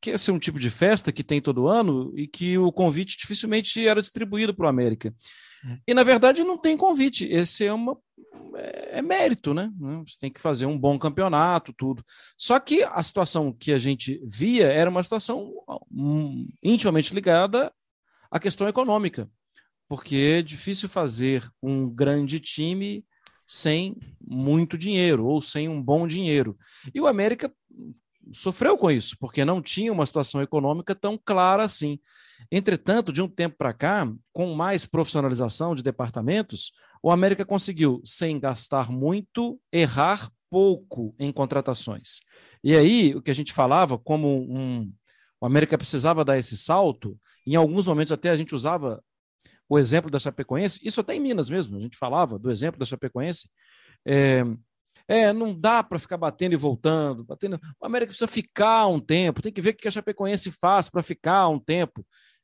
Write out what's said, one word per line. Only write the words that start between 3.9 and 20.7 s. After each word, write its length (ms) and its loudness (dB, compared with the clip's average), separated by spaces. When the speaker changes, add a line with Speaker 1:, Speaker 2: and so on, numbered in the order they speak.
Speaker 1:
distribuído 520 -4
pro 140 0
América. 460 0
Speaker 2:
Hum. 140 -12
Speaker 1:
E, 60 2
na 100 6
verdade, 400 6
não 140 0
tem 180 2
convite. 500 2
Esse 400 0
é 80 0
uma, 240 -4
é, 440 -10
é 20 -4
mérito, 520 0
né? 180 -2
Você 140 -20
tem 120 -8
que 100 -20
fazer 240 -2
um 140 -2
bom 180 2
campeonato, 760 0
tudo. 300 -6
Só 220 2
que 240 2
a 200 -2
situação 500 -2
que 180 -4
a 60 4
gente 480 -2
via 420 2
era 220 4
uma 140 0
situação, 500 -6
hum, 580 -4
intimamente 500 2
ligada 580 2
à 80 -2
questão 280 -2
econômica, 640 -2
porque 500 0
é 60 2
difícil 440 -6